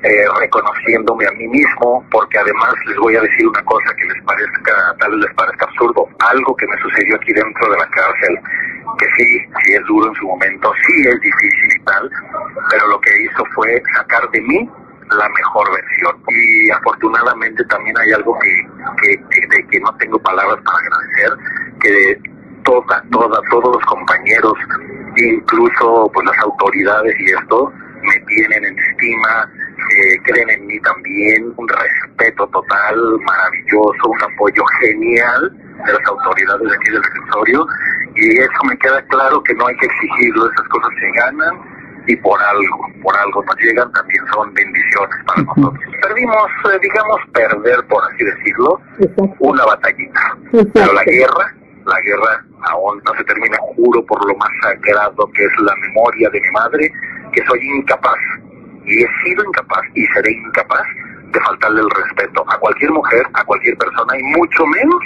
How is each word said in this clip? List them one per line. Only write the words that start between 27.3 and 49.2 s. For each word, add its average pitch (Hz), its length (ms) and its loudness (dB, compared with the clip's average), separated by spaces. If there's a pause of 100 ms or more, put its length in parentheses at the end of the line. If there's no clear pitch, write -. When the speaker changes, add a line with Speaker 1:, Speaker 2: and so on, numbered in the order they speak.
Speaker 1:
esto, - 400 0 (300)
me - 240 0
tienen - 380 0
en 95 140 -6
estima, 113 720 -2 (460)
eh, - 260 4
creen - 280 0
en 101 160 -2
mí 104 140 -8
también, 113 760 0
un 117 120 -8
respeto - 800 -2
total, 101 480 -2 (300)
maravilloso, 101 840 0
un 107 140 -2
apoyo - 400 0 (180)
genial 120 760 0 (280)
de 131 80 0
las 120 140 0
autoridades 101 600 0
de 101 80 0
aquí - 160 0
del 101 100 0
reclusorio, - 640 0 (480)
y 113 240 4
eso - 300 0
me 139 100 -2
queda 135 300 0
claro 139 340 2
que 120 120 -4
no 120 120 0
hay 127 100 -2
que - 100 0
exigirlo, 113 680 0
esas - 160 -2
cosas 113 220 -2 (100)
se 107 100 -2
ganan, 143 480 -2 (480)
y 117 100 2
por 98 240 2
algo, 101 460 0 (160)
por 95 140 0
algo 101 280 0
nos - 120 -2
llegan, 117 360 0
también 101 400 -2
son 104 220 -2
bendiciones 101 640 0 (100)
para - 160 0
Speaker 2:
Ujú. - 180 0
Speaker 1:
nosotros. - 240 2 (160)
Perdimos, 214 460 0 (260)
eh, 190 80 2
digamos, 214 380 0 (140)
perder, 101 560 2
por 104 160 2
así - 200 -4
decirlo, - 560 0 (200)
Speaker 2:
Exacto. 196 400 0